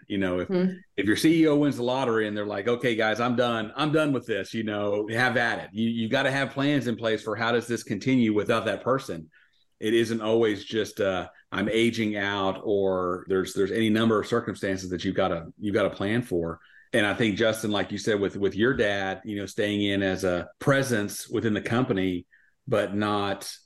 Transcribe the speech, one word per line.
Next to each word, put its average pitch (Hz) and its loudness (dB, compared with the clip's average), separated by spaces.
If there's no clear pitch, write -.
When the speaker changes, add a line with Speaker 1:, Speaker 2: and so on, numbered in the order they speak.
Speaker 1:
You 101 -2
know, 92 0
if, 87 -4
Speaker 2:
Mm-hmm. 185 0
Speaker 1:
if 101 -2
your 107 4
C 160 4
E 160 6
O 147 4
wins 143 2
the 120 -4
lottery 120 0
and 104 -6
they're 104 -4
like, 101 -6
"Okay, 120 0
guys, 110 0
I'm 120 2
done. 117 0
I'm 147 0
done 151 2
with 120 -2
this," 98 -4
you 113 -4
know, 104 -2
have 123 2
at 113 0
it. 78 -14
You, 113 0
you 113 -2
gotta 135 0
have 135 -2
plans 139 0
in 113 -2
place 110 -2
for 107 -4
how 113 0
does 117 0
this 117 -4
continue 117 2
without 104 2
that 98 -2
person. 107 -4
It 110 0
isn't 113 2
always 107 2
just, 107 -4
uh, 92 0
I'm 101 0
aging 113 2
out, 98 -2
or 92 0
there's, 92 0
there's 98 2
any 110 2
number 110 4
of - -4
circumstances 95 -2
that 90 -4
you've 95 -2
gotta, 87 0
you've 101 -2
gotta 101 2
plan 107 0
for. 82 -4
And 107 2
I 101 0
think, 107 0
Justin, 110 0
like 98 -2
you 101 -6
said, 104 0
with, 98 0
with 98 -2
your 117 2
dad, 98 -2
you 107 -6
know, 98 -6
staying 104 0
in 101 2
as 95 0
a 90 0
presence 123 0
within 110 0
the 98 0
company, 95 0
but 101 0
not 101 -2